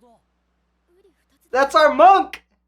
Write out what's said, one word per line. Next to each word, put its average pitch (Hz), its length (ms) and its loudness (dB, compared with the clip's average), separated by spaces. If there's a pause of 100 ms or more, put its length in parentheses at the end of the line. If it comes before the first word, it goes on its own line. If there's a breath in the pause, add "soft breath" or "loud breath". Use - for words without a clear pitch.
(1500)
That's 269 240 -6
our 311 180 0
monk! 349 500 0 (240)